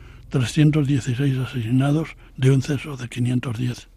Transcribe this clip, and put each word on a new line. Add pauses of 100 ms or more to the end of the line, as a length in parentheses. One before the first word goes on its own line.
(280)
trescientos
dieciséis
asesinados (260)
de
un
censo
de
quinientos
diez.